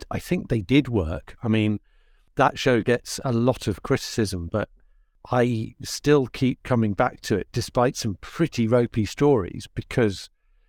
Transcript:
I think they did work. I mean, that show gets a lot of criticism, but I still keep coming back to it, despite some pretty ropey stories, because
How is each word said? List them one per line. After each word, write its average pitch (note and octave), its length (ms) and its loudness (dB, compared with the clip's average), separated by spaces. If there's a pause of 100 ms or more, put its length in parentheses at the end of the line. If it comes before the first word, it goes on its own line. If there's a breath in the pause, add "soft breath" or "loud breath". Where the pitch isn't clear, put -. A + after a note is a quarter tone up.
(120)
I D#3 80 -6
think - 300 -4
they A2+ 120 0
did B2+ 280 2
work. F2+ 520 -4
I A#2+ 60 -4
mean, G#2+ 320 2 (560)
that C3 240 2
show B2 240 2
gets - 420 -2
a B2+ 80 0
lot A#2+ 340 0
of G#2 140 -4
criticism, G2+ 680 -2
but - 180 -2 (640)
I A#2+ 500 0
still C#3+ 460 2
keep - 340 -2
coming A2+ 320 2
back - 280 -2
to G#2 160 0
it, - 140 -4
despite B2 440 0
some G2+ 260 -6
pretty - 460 -2
ropey A#2 380 2
stories, C3+ 680 0
because - 560 -2 (400)